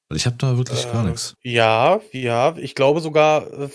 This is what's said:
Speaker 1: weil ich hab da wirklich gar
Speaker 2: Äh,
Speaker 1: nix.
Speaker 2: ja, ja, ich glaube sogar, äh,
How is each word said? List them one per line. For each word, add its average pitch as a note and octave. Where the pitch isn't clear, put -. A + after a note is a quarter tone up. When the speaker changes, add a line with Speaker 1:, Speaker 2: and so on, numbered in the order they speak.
Speaker 1:
weil -
ich -
hab B2
da C3
wirklich B2
gar A#2
Speaker 2:
Äh, F2
Speaker 1:
nix. -
Speaker 2:
ja, A#2
ja, B2+
ich -
glaube C#3+
sogar, D#3
äh, C#3